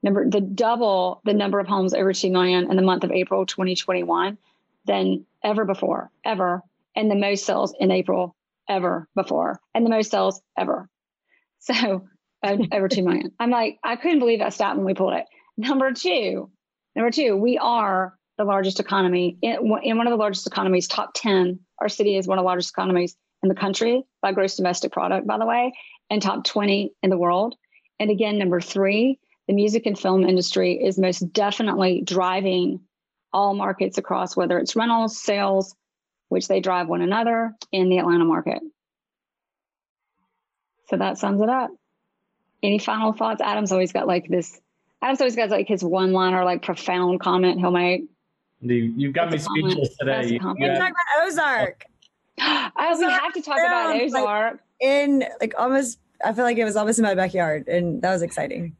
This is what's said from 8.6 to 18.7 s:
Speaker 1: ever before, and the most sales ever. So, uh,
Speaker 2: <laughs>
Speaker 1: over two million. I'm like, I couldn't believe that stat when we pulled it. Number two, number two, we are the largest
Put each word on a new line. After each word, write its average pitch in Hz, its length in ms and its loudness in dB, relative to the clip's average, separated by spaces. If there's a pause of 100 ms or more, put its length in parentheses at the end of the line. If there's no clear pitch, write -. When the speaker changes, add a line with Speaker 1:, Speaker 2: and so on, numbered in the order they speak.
Speaker 1:
ever 180 460 -2
before, 170 460 -2 (140)
and 233 120 2
the 226 40 2
most 220 200 0
sales 190 320 0 (160)
ever. 190 300 -4 (720)
So, 220 460 -2 (360)
uh, 202 220 0
Speaker 2:
<laughs> - 80 -4
Speaker 1:
over 190 160 0
two 190 140 0
million. 180 380 0
I'm 233 100 0
like, 226 320 0
I 233 140 -4
couldn't 311 220 2
believe 233 220 4
that 208 120 -2
stat 202 240 -2
when 196 80 -2
we 190 100 0
pulled 185 200 0
it. - 100 -4 (320)
Number 262 360 0
two, 220 580 -2 (460)
number 233 140 2
two, 233 260 2
we 233 200 2
are 196 640 0 (180)
the 214 80 -2
largest 196 360 0